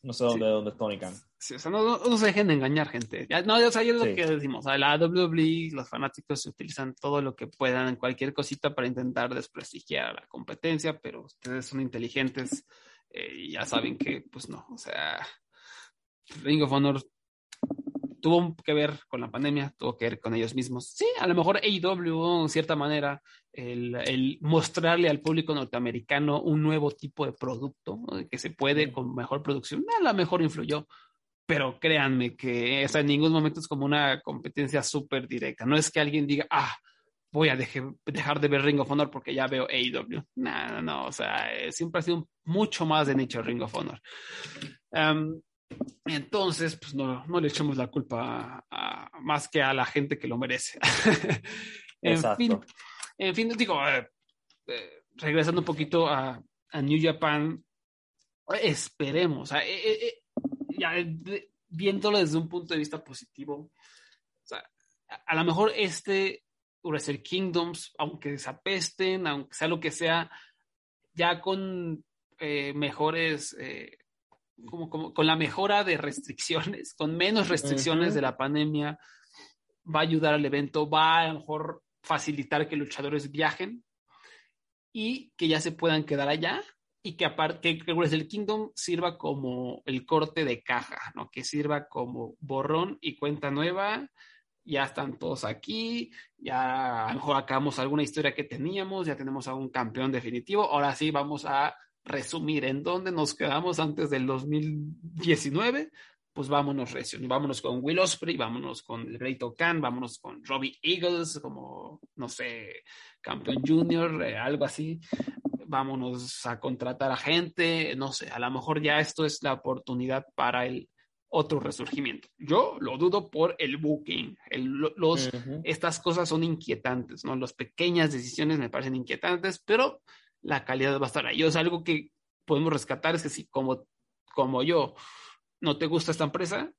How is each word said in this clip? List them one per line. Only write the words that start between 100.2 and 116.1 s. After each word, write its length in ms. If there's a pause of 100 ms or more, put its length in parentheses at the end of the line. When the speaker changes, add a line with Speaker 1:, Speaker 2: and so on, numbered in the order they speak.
Speaker 2:
ahora 320
sí 160
vamos 320
a 320 (280)
resumir 600
en 180
dónde 300
nos 220
quedamos 440
antes 320
del 160
dos 200
mil 400 (140)
diecinueve, 920 (420)
pues 160
vámonos 440
recio, 300
vámonos 400
con 180
Will 200
Ospreay, 360
vámonos 460
con 200
el 160
Great 220 (160)
Khan, 240
vámonos 380
con 260
Robbie 380
Eagles 580
como, 600 (160)
no 120
sé, 540 (380)
campeón 460
junior, 560
eh, 140
algo 280
así, 360 (640)
vámonos 800